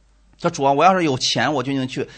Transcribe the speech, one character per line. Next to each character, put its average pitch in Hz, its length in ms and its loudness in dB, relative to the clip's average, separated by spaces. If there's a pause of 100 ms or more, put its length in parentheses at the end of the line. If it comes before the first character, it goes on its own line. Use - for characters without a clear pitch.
(400)
说 170 120 -2
：“主 156 120 -6
啊， 139 80 4
我 143 140 4
要 190 80 6
是 185 100 0
有 135 140 0
钱， 123 340 -2
我 135 120 -2
就 139 100 -4
能 131 140 -4
去， 131 200 -8 (100)